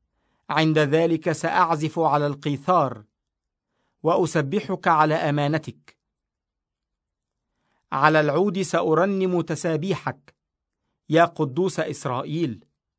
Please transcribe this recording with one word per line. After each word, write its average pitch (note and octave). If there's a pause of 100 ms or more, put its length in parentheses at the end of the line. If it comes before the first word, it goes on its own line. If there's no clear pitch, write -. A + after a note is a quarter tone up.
(500)
عند D#3
ذلك D#3+
سأعزف E3
على D3
القيثار، C#3+ (1000)
وأسبحك F3
على D#3
أمانتك. D3+ (1900)
على D#3
العود E3+
سأرنم F3+
تسابيحك، D#3+ (760)
يا D#3+
قدوس E3+
إسرائيل. C#3+ (340)